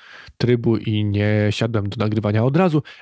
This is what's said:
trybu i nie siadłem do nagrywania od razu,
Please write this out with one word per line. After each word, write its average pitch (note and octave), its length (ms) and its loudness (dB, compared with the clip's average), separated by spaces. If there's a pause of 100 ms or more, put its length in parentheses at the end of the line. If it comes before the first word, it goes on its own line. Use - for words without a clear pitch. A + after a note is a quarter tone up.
(380)
trybu A#2+ 380 2
i G#2+ 280 -2
nie G#2 460 0
siadłem A2 380 -2
do G2+ 160 -4
nagrywania G#2+ 400 0
od C3+ 120 0
razu, E3 260 2 (200)